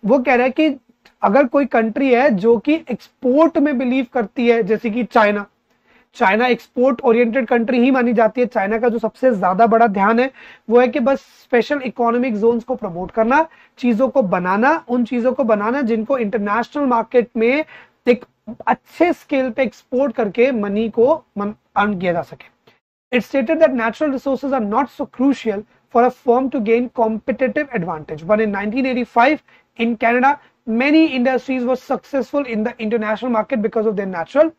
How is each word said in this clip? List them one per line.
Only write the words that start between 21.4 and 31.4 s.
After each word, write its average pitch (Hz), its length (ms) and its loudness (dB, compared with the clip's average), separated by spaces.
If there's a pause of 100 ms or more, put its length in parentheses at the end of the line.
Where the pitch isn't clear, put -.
earn 208 240 0
किया 180 140 -2
जा 170 80 -2
सके। - 960 -12
It 208 80 0
stated 311 380 0
that 277 100 4
natural 233 380 -2
resources 269 420 -4
are 240 120 -2
not 226 320 -2
so 285 80 -6 (120)
crucial 226 460 -2 (320)
for 170 100 6
a 247 60 2
firm 254 400 0
to 269 180 -4
gain 240 200 0 (120)
competitive 240 800 -4
advantage, 160 480 -8
but 214 180 0
in 202 100 -4
nineteen 214 300 -4
eighty-five 254 580 0 (360)
in 233 160 -2 (100)
Canada, 247 260 2 (360)
many 277 360 2 (140)
industries 254 500 -2